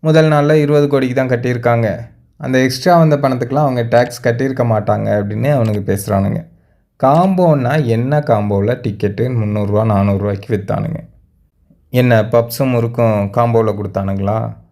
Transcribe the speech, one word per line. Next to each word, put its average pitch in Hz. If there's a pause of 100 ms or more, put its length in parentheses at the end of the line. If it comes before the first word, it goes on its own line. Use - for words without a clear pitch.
முதல் 160
நாள்ல 147
இருபது 147
கோடிக்கு 131
தான் 131
கட்டியிருக்காங்க. 120 (520)
அந்த 131
எக்ஸ்ட்ரா 131
வந்த 156
பணத்துக்கெல்லாம் 131
அவங்க 123
டேக்ஸ் 120
கட்டியிருக்க 123
மாட்டாங்க 107
அப்படின்னு 107
அவனுங்க 110
பேசுறானுங்க. 101 (600)
காம்போன்னா 156 (140)
என்ன 123
காம்போல 104
டிக்கெட்டு 104
முந்நூறுரூவா, 104
நானூறுரூவாய்க்கு 101
வித்தானுங்க? - (920)
என்ன 123 (100)
பப்ஸும் 120
முறுக்கும் 117 (100)
காம்போல 113
கொடுத்தானுங்களா? 101 (340)